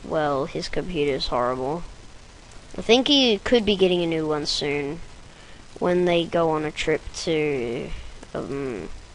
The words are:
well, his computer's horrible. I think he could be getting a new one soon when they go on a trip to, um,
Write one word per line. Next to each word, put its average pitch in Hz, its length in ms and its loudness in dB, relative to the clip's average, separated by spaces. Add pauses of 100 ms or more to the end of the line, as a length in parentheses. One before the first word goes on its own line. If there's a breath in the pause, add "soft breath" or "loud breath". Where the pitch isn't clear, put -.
well, 147 420 0
his 165 220 -6
computer's 147 600 0
horrible. 131 560 0 (920)
I 190 40 -6
think 240 260 4
he 262 320 6
could 233 260 4
be 202 120 4
getting 180 260 4
a 165 40 0
new 160 200 0
one 151 180 -2
soon 147 540 -2 (800 loud breath)
when 180 260 4
they 170 200 4
go 170 240 2
on 156 160 0
a 151 60 -2
trip - 300 0 (220)
to, 143 680 0 (440 loud breath)
um, 117 560 -6 (260)